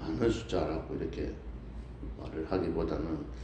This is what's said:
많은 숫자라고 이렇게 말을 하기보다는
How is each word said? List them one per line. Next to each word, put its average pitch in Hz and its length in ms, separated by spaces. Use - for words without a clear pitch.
많은 117 300
숫자라고 80 640
이렇게 - 380
말을 78 300
하기보다는 82 680